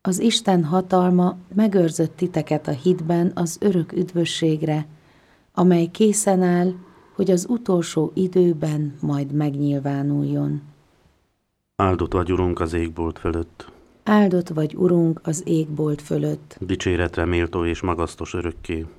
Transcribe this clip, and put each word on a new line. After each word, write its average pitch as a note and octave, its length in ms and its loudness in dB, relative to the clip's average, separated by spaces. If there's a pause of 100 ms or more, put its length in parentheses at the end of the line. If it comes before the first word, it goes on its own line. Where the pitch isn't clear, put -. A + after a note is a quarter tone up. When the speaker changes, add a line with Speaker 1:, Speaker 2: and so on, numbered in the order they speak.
Speaker 1:
Az F#3 180 -2
Isten G3 440 2
hatalma F3+ 720 2 (180)
megőrzött F3 600 2
titeket D#3 520 -2
a D#3 40 -4
hitben E3+ 640 0
az E3+ 260 -4
örök F3+ 300 0
üdvösségre, D#3+ 960 -2 (680)
amely F3 320 4
készen G3 560 2
áll, F3+ 320 2 (420)
hogy F#3+ 160 0
az F3+ 180 2
utolsó F3+ 640 0
időben D#3+ 880 0
majd C#3+ 300 -2
megnyilvánuljon. C#3+ 1300 -2 (1120)
Speaker 2:
Áldott F2+ 380 0
vagy, F2+ 180 0
Urunk, F2+ 280 0
az E2+ 140 -2
égbolt E2 460 -4
fölött. - 520 -6 (320)
Speaker 1:
Áldott G3 440 2
vagy, D#3 280 -4
Urunk, E3+ 480 2
az D#3+ 220 -6
égbolt D3+ 560 -2
fölött. D3+ 580 -6
Speaker 2:
Dicséretre F2 680 -2
méltó E2+ 400 0
és E2 160 -4
magasztos E2+ 520 -4
örökké. E2+ 520 -6 (140)